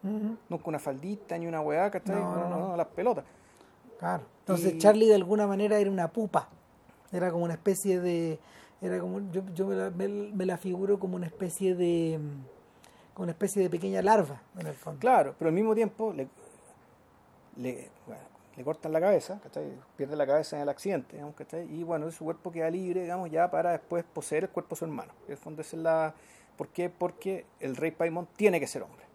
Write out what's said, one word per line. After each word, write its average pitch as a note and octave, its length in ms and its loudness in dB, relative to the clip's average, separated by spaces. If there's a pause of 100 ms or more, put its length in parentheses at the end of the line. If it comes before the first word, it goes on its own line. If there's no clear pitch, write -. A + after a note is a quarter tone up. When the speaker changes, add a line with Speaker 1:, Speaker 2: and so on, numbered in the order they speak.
Speaker 1:
Ujú. G#3+ 320 -4 (120)
Speaker 2:
Nunca E3+ 200 -6
una D3+ 100 -2
faldita, E3+ 580 -6
ni E3+ 120 -6
una D#3+ 140 -2
weá, E3+ 280 2
¿cachai? F#3 260 -4
Speaker 1:
No, F3 200 -2
no, F3 120 -2
Speaker 2:
No, - 20 -
Speaker 1:
no. F3 180 -2
Speaker 2:
no, F3 80 -4
las E3 120 0
pelotas. F#3 360 0 (720)
Speaker 1:
Claro. E3+ 240 -4 (180)
Entonces F3 340 2
Speaker 2:
Y D#3+ 40 -4
Speaker 1:
Charlie G#3+ 300 8
de G#3+ 80 10
alguna G3+ 320 2
manera G#3 300 2
era G3 120 4
una F3+ 220 0
pupa. - 360 0 (640)
Era F3+ 220 0
como E3+ 120 0
una E3+ 100 -2
especie F#3 440 2
de... E3+ 400 0 (440)
Era F3+ 180 -2
como, F#3 200 -4 (120)
yo, F#3+ 100 -2 (120)
yo F#3+ 120 -2
me G3 80 0
la, F#3+ 160 -2
me, F#3 180 -4
me G3+ 380 -4
la F3+ 120 0
figuro F#3+ 400 0
como F#3 180 -4
una F3 100 -6
especie F#3 480 -2
de, E3+ 460 2
mm, - 920 -14
como F#3+ 100 -10
una E3+ 80 -4
especie G3 300 0
de F3+ 80 4
pequeña F#3+ 320 0
larva, F#3 400 4 (160)
en E3 80 -6
el D3 80 -6
fondo. D3 260 -12
Speaker 2:
Claro, G#3 380 6
pero E3 100 2
al D#3+ 60 4
mismo G#3+ 200 4
tiempo... A3 380 0
Le, C3+ 160 -6 (1300)
le, B2 340 -8 (160)
bueno, - 160 -16 (340)
le B2+ 80 -14
cortan D#3 280 -6
la D#3+ 80 2
cabeza, G3 420 2
¿cachai? D3 300 -10 (240)
Pierde C#3+ 200 -6
la C#3+ 100 2
cabeza D3+ 300 2
en C#3+ 60 -4
el C#3+ 60 0
accidente, D#3 480 -4
digamos, D3 180 -14
¿cachai? D#3+ 380 -12
Y E3 120 -8
bueno, D#3+ 260 -4
su D#3+ 140 -14
cuerpo E3 260 -6
queda E3 200 -2
libre, F3+ 320 -2
digamos, F3 280 -6
ya E3+ 200 2
para E3+ 220 2
después E3+ 320 -4
poseer D#3 400 -4
el - 60 -8
cuerpo - 240 -6
de - 40 -10
su E3 60 -6
hermano. D3+ 280 -10 (140)
En E3 60 -12
el C#3+ 60 -12
fondo D#3 240 -14
esa D#3+ 140 -12
es D#3+ 60 -8
la... D#3+ 320 2 (420)
¿por D3+ 120 -8
qué? F3 220 -4
Porque F3+ 560 -4 (140)
el C3+ 160 -4
rey D#3+ 160 0
Paimon E3 340 -2 (100)
tiene G3 240 6
que C3+ 60 -2
ser B2 160 -8
hombre. - 220 -16 (100)